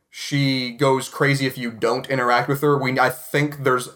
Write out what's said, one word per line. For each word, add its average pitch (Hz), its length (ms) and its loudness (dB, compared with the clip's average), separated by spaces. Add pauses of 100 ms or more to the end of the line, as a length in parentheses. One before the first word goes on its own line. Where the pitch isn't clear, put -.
(100)
she 131 640 0
goes 131 360 2
crazy 139 380 0
if 131 100 -4
you 120 140 -6
don't 113 400 -2
interact 123 360 2
with 139 140 -2
her, 147 160 4
we, 131 240 0
I 127 80 4
think 147 560 -2
there's 127 300 0